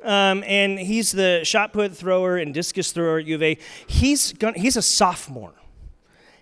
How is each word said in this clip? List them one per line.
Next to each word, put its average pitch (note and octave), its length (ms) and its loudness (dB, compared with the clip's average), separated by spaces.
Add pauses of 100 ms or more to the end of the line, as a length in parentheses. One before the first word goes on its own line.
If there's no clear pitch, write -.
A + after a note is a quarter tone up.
Um, G3 420 2
and G3 320 2
he's G3+ 340 -2
the F#3 320 2
shot G#3+ 300 0
put G3+ 220 -2
thrower F#3 420 0
and D3+ 160 -4
discus E3+ 380 -4
thrower E3 280 0
at D#3+ 60 -8
U D#3 100 -2
of D3+ 60 -4
A. D#3 160 2 (300)
He's - 460 2
gonna, G#3+ 260 -4
he's A#3+ 180 2
a G#3+ 40 0
sophomore. C#3 720 0 (880)